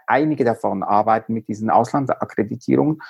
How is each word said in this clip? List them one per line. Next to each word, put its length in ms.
einige 380
davon 380
arbeiten 500
mit 160
diesen 220
Auslandsakkreditierungen. 1400